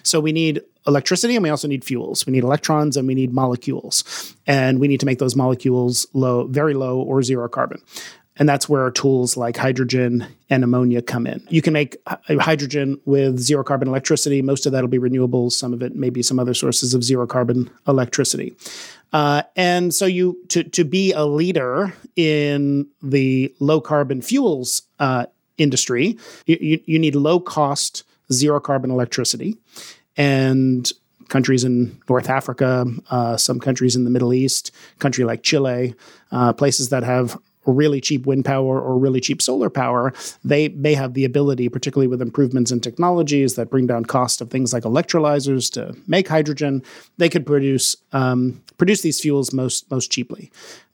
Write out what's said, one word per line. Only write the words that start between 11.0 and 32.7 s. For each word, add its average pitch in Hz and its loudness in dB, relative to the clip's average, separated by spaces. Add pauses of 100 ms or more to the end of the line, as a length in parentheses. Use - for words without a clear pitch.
come 120 -4
in. 117 -8
You 160 2
can 156 2
make 147 -2 (100)
hy-, - -4
hydrogen 143 0
with 135 2
zero 135 0
carbon 131 -2
electricity. 139 0
Most 135 0
of 139 0
that 131 0
will 127 0
be 127 0
renewables. 123 0
Some 123 -4
of 120 -6
it 123 -6
may 127 -2
be 123 -4
some 127 0
other 123 0
sources 123 -2
of 123 2
zero 123 0
carbon 123 0 (160)
electricity. 127 0 (560)
Uh, 147 2 (140)
and 180 2
so 196 0
you, 180 0 (120)
to, 170 0
to - 0
be 185 0
a 151 0
leader 156 0 (240)
in 143 0 (140)
the 131 0
low 151 2
carbon 143 0
fuels, 180 -2 (160)
uh, 131 0 (320)
industry, 143 0 (280)
you, 165 4
you, 156 0
you 160 2
need 151 2
low 151 4
cost, 147 -2 (280)
zero 147 2
carbon 131 -2
electricity. 127 -4 (580)
And 131 2 (380)
countries 131 2
in 123 0
North 127 0
Africa, 127 0 (240)